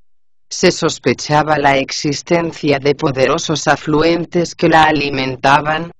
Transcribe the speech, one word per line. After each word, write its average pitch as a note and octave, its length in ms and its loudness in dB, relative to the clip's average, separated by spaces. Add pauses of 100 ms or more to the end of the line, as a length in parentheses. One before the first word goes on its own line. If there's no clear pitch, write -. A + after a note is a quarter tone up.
(500)
Se F3+ 220 0
sospechaba D3+ 840 0
la C#3 200 2
existencia D3 1000 -2
de C#3 160 0
poderosos C#3+ 720 0
afluentes E3 880 0
que E3+ 140 2
la D#3+ 160 6
alimentaban, C#3+ 1160 0